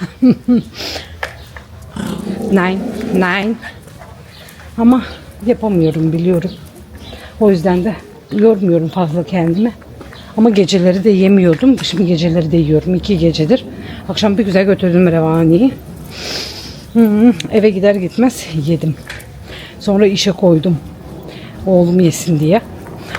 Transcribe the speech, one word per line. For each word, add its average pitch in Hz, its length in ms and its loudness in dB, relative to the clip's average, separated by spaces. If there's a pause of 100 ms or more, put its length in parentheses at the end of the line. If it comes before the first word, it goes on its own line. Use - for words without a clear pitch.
(220)
<laughs> - 0 - (2250)
Nine, 190 280 0 (360)
nine. 185 400 -2 (1200)
Ama 233 240 4 (440)
yapamıyorum, 160 680 0
biliyorum. 170 380 -2 (920)
O 214 100 4
yüzden 180 340 0
de 208 100 -4 (380)
yormuyorum 196 560 2
fazla 165 360 -2
kendimi. 180 480 0 (640)
Ama 220 140 4
geceleri 185 540 2
de 220 60 4
yemiyordum. 190 720 4
Şimdi 180 220 -2
geceleri 165 460 0
de 170 40 2
yiyorum. 156 380 2
İki 180 240 -2
gecedir. 160 460 0 (440)
Akşam 202 300 0
bir 226 60 2
güzel 190 200 2
götürdüm 185 420 2
revaniyi. 165 680 2 (1200)
Hı 233 40 6
hı. 220 320 6 (200)
Eve 214 180 4
gider 196 240 2
gitmez 202 520 -2 (200)
yedim. 160 280 0 (840)
Sonra 202 260 2
işe 196 260 0
koydum. 170 440 2 (880)
Oğlum 180 340 2
yesin 165 400 0
diye. 165 200 2 (580)